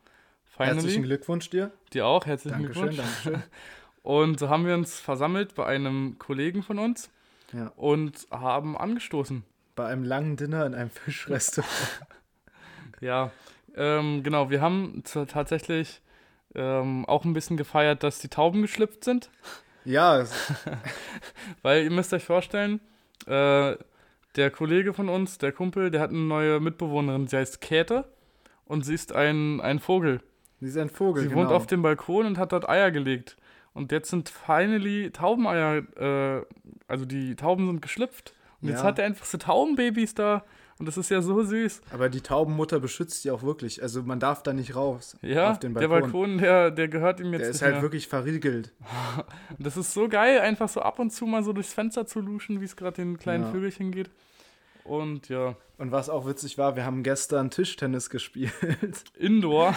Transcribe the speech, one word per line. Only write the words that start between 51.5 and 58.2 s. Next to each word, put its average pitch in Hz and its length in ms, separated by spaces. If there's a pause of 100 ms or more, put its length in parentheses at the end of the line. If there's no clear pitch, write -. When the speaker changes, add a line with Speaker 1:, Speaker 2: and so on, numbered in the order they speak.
Speaker 1:
durchs 196 200
Fenster 220 340
zu - 140
luschen, 202 400
wie 196 40
es 185 100
gerade 180 220
den 175 220
kleinen 170 260
Speaker 2:
Ja. - 60
Speaker 1:
Vögelchen 190 420
geht. 185 180 (720)
Und 151 460
ja. 127 260 (240)
Speaker 2:
Und 127 140
was 135 160
auch 139 180
witzig 139 320
war, 139 160
wir 127 100
haben 131 200
gestern 135 460
Tischtennis 131 600
gespielt. 127 500